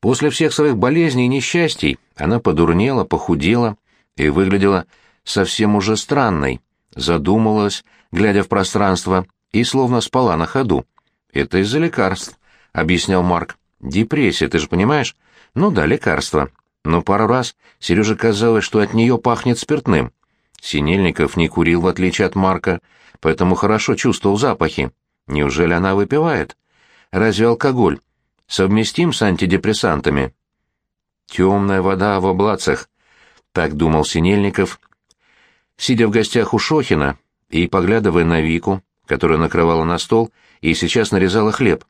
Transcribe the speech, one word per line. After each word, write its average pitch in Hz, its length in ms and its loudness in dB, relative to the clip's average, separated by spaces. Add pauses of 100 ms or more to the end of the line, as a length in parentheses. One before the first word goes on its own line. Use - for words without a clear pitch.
После 131 240 2
всех 147 240 0
своих 147 240 2
болезней 127 480 2
и - 20 2
несчастий 139 680 -2 (180)
она 95 240 0
подурнела, 92 680 2
похудела 95 680 0 (400)
и 73 140 0
выглядела 95 560 2 (380)
совсем 104 520 0
уже 104 220 0
странной, 90 640 -2 (340)
задумалась, 98 880 0 (280)
глядя 101 320 2
в - 40 -6
пространство, 92 760 0 (260)
и 110 120 0
словно 123 380 0
спала 117 360 0
на 82 80 0
ходу. 98 400 -2 (480)
«Это 69 240 -2
из-за 104 220 0
лекарств», — 98 580 -4 (340)
объяснял 87 520 0
Марк. 87 340 -2 (220)
«Депрессия, 101 680 -2
ты 80 120 0
же 76 80 -6
понимаешь?» 120 480 0 (400)
«Ну 190 160 2
да, 85 160 2
лекарства». 76 640 -2 (320)
Но 82 180 0
пару 101 240 0
раз 120 300 -2 (240)
Сереже 104 360 0
казалось, 113 480 0
что - 180 0
от 104 120 -2
нее 117 240 2
пахнет 120 400 0
спиртным. 90 540 -2 (500)
Синельников 80 720 0
не 82 120 2
курил, 85 340 2
в 87 60 0
отличие 92 400 0
от 85 80 -4
Марка, 95 440 0 (420)
поэтому 90 340 2
хорошо 107 400 0
чувствовал 101 420 0
запахи. 82 540 -2 (340)
Неужели 73 480 0
она 95 220 0
выпивает? 127 600 -2 (540)
Разве 107 380 2
алкоголь 117 500 2 (500)
совместим 110 680 0
с - 80 -4
антидепрессантами? 87 1120 0 (960)
«Темная 98 540 0
вода 95 380 0
в 92 80 0
облацах», 95 600 -2 (640)
так 78 240 -2
думал 78 300 2
Синельников, 95 720 0 (1000)
сидя 117 300 0
в 107 40 0
гостях 110 420 0
у 110 60 2
Шохина 80 580 0 (320)
и 85 180 0
поглядывая 92 580 2
на 82 160 2
Вику, 82 420 -2 (220)
которая 80 320 0
накрывала 82 460 0
на 85 140 -2
стол 113 340 0 (300)
и 80 120 0
сейчас 98 380 -2
нарезала 101 400 0
хлеб. 101 380 0